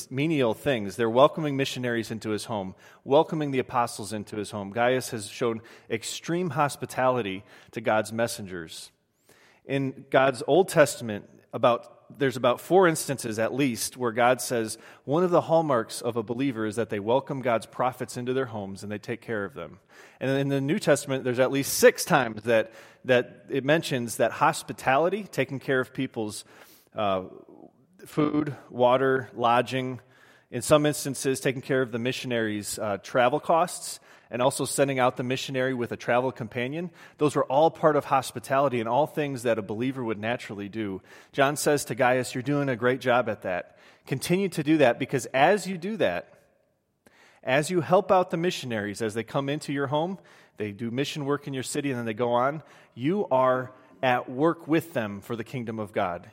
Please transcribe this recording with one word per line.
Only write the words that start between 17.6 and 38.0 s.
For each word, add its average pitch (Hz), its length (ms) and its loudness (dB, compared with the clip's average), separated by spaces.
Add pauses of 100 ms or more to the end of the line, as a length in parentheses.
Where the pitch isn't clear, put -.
prophets 127 500 -4
into 123 160 -4
their 131 140 0
homes 101 360 -10
and 104 80 -12
they 104 80 -8
take 113 220 -10
care 107 240 -6
of 80 100 -10
them." 82 240 -14 (420)
And 131 100 -2
in 139 180 0
the 139 120 0
New 151 180 0
Testament, 135 440 2
there's 123 160 -2
at 127 140 4
least 139 220 -2
six - 300 6
times 117 400 0
that, 113 280 2 (320)
that 123 440 0
it 135 160 -2
mentions 135 540 0
that 113 120 2
hospitality, 156 920 0
taking 135 340 -4
care 131 220 0
of - 120 -6
people's, 113 520 -6 (500)
uh, 95 300 0 (800)
food, 151 480 -2 (160)
water, 127 640 2
lodging, 123 640 0 (500)
in 123 120 -6
some 151 240 4
instances, 139 540 -2
taking 135 220 -2
care 131 200 0
of 117 80 -4
the 117 80 -6
missionaries', 113 800 -4
uh, 104 200 -2
travel 127 420 2
costs, - 580 0 (320)
and 120 100 -6
also 135 240 2
sending 135 340 0
out 127 180 2
the 135 60 -6
missionary 131 520 -2
with 120 160 -4
a 107 60 -6
travel 123 340 0
companion. 135 600 -6 (280)
Those 147 160 2
were 143 100 2
all 151 260 4
part 156 260 4
of 139 80 2